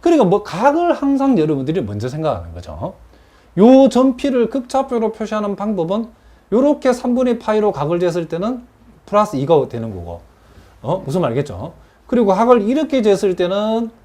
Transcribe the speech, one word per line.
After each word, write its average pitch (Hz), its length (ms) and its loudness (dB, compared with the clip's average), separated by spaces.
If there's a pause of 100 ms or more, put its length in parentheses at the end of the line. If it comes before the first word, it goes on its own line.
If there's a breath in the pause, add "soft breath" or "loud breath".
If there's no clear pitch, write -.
그러니까 330 240 4
뭐 196 180 2
각을 285 520 0
항상 277 440 0
여러분들이 151 440 -2
먼저 104 260 -6
생각하는 120 460 -6
거죠. 87 400 -12 (640 soft breath)
요 262 300 8
점피를 247 640 0
극좌표로 247 600 -4
표시하는 208 440 -6
방법은 202 520 -4 (440 soft breath)
요렇게 277 400 2
삼분의 247 460 0
파이로 214 340 0
각을 147 260 -2
쟀을 170 300 -2
때는 220 380 -6 (400)
플러스 208 300 0
이가 139 320 2
되는 113 260 -10
거고, 85 280 -12 (600 soft breath)
어? 175 220 -4
무슨 151 160 -4
말 143 100 0
알겠죠? 120 440 -6 (320 soft breath)
그리고 226 260 2
각을 233 300 4
이렇게 262 400 0
쟀을 196 340 2
때는 214 540 -2 (140)